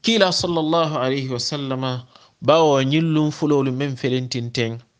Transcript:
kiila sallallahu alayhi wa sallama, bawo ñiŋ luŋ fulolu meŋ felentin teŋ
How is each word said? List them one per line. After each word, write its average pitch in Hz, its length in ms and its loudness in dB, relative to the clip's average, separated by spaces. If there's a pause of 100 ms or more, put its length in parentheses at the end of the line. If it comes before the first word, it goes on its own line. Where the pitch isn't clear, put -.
kiila 208 300 4
sallallahu 165 640 0
alayhi 131 300 -2
wa 123 120 -4
sallama, 131 680 -6 (340)
bawo 143 420 4
ñiŋ 147 220 2 (100)
luŋ 151 180 2
fulolu 139 400 0
meŋ 135 240 -4
felentin 123 560 -4
teŋ 117 260 -4 (220)